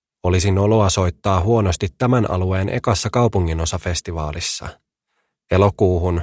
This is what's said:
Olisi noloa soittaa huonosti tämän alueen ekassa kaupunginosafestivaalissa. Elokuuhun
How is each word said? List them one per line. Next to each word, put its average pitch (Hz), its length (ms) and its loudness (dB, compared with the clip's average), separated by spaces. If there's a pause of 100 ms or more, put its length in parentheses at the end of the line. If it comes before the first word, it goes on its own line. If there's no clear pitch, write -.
(220)
Olisi 90 280 2
noloa 101 400 4
soittaa 95 500 0
huonosti 101 480 0 (100)
tämän 123 320 0
alueen 92 380 -2
ekassa 113 420 -2
kaupunginosafestivaalissa. 85 1700 -4 (720)
Elokuuhun 90 720 2